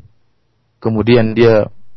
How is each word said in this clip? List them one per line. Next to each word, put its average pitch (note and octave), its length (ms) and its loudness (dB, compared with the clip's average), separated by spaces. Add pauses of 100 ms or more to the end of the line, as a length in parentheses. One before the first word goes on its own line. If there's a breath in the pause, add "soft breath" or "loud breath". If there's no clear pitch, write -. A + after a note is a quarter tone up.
(800)
kemudian A2 560 0
dia A2+ 320 2 (300)